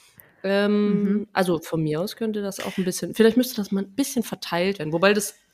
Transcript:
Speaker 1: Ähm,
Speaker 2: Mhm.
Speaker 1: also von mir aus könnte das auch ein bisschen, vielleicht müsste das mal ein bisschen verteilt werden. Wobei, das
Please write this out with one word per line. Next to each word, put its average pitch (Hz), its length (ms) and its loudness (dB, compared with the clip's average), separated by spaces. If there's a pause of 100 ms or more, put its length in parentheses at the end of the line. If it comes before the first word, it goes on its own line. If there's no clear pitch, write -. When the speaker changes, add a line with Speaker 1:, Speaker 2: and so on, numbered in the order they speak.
(440)
Speaker 1:
Ähm, 208 600 2
Speaker 2:
Mhm. 202 300 0
Speaker 1:
also 180 260 0
von 160 240 -4
mir 151 180 -2
aus 208 140 -6
könnte 214 260 -4
das 196 200 -8
auch 196 160 -8
ein 190 60 0
bisschen, 175 300 -4
vielleicht 220 240 6
müsste 247 200 2
das 202 140 -4
mal 196 120 -2
ein 196 100 -12
bisschen 269 300 -2
verteilt 190 560 -2
werden. 151 120 -4
Wobei, 180 220 4
das 208 220 -2 (180)